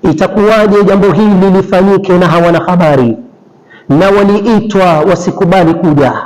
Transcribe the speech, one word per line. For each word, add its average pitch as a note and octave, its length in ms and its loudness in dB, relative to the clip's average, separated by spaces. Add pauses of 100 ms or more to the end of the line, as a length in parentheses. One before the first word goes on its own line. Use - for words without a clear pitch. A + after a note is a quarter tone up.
(120)
Itakuwaje G#3 720 0
jambo G3 280 0
hili G3 460 2
lifanyike F#3 600 0
na F3+ 100 2
hawana E3+ 320 0
habari? D3 580 0 (720)
Na E3+ 200 2
waliitwa G3+ 920 0
wasikubali F3 720 0
kuja C#3+ 400 0 (120)